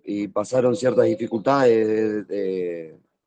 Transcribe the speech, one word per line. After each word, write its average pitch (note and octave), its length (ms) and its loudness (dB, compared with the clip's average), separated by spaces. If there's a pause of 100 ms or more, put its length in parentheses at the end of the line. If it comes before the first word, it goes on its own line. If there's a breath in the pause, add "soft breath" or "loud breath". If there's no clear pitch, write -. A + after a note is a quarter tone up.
y, G2+ 180 -4
y G#2 40 -4
pasaron A#2+ 480 0
ciertas B2 300 2
dificultades A2+ 800 2
de, G#2+ 360 0
de, F2+ 760 -6 (280)